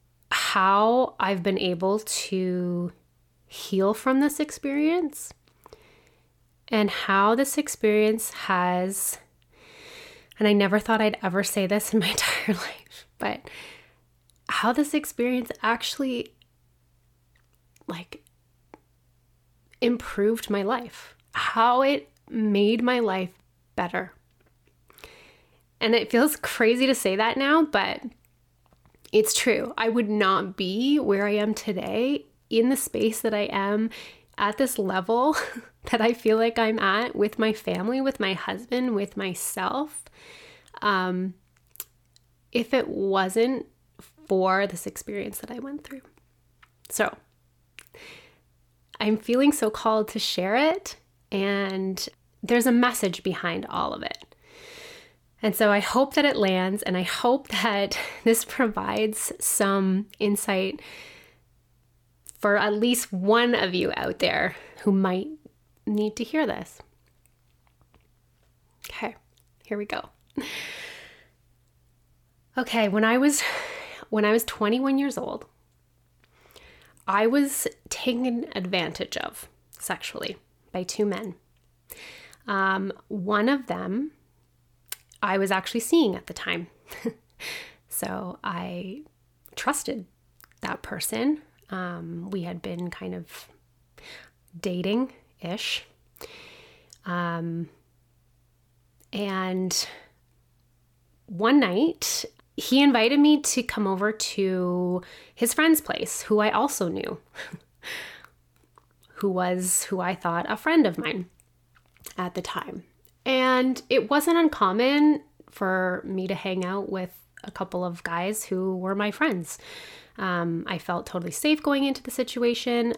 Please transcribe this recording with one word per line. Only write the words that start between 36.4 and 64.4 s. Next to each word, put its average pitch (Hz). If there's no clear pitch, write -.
I'm 220
at 202
with 208
my 220
family, 214
with 269
my 190
husband, 240
with 202
myself, 196
um, 185
if 240
it -
wasn't 196
for 190
this 180
experience 202
that 214
I 247
went 277
through. 269
So -
I'm 214
feeling 262
so 220
called 214
to 220
share 190
it, 320
and 196
there's 240
a 254
message 233
behind 175
all -
of -
it. -
And 214
so 214
I 202
hope 262
that 294
it 277
lands, 190
and 180
I 185
hope 247
that 202
<laughs> -
this 226
provides 214
some 196
insight 202
for 202
at 208
least 240
one 220
of 185
you -
out -
there -